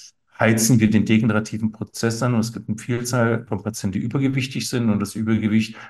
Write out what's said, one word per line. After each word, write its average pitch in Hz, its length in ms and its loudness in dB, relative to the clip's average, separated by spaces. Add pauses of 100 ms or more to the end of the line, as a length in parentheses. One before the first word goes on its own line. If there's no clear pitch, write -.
(380)
heizen 110 440 4
wir 110 80 4
den 104 160 4
degenerativen 110 680 0
Prozess 117 500 -4
an. 123 120 0
Und 113 80 2
es 113 100 -2
gibt 104 160 -12
eine 107 100 -4
Vielzahl 117 720 0
von 104 160 -6
Patienten, 104 300 -4
die 101 100 -4
übergewichtig 127 640 -2
sind. 120 220 0
Und 101 100 2
das 98 160 -6
Übergewicht 110 600 0 (120)